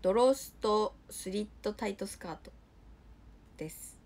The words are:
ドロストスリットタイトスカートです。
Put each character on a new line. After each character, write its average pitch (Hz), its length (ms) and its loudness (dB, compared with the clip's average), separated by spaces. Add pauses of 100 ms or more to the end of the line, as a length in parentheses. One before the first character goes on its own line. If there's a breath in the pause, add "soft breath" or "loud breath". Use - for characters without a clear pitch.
ド 185 100 2
ロ 247 220 6
ス - 260 -10
ト 214 340 2 (160)
ス - 200 -10
リ 208 120 -2
ッ 208 60 -8 (140)
ト 214 100 -2
タ 214 160 -6
イ 202 80 -6
ト 202 100 -8
ス - 120 -14
カ 175 120 -12
ー 156 60 -10
ト - 160 -20 (1040)
で 156 140 -10
す。 - 360 -18